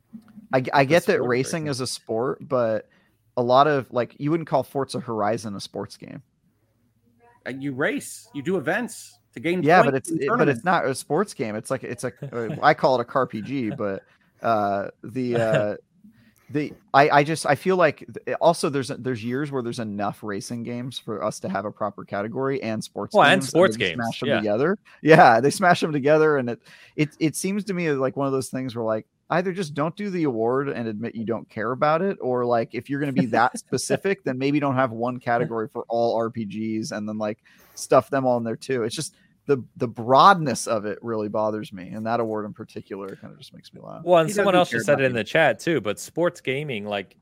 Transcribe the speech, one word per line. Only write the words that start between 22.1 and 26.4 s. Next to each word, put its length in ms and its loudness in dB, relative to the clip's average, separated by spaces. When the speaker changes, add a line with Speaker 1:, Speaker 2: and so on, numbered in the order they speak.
Speaker 1:
and 220 -6
sports 300 -10
Speaker 2:
Well, 100 6
and 160 6
Speaker 1:
games, 60 -4
and 40 -8
Speaker 2:
sports 260 4
Speaker 1:
they 80 -2
just 120 -2
Speaker 2:
games, 80 -4
Speaker 1:
smash 180 -6
'em 60 -4
Speaker 2:
yeah. 80 2
Speaker 1:
together. 420 0
Yeah, 380 10
they 100 2
smash 320 2
'em 100 -2
together, 440 4
and 140 -2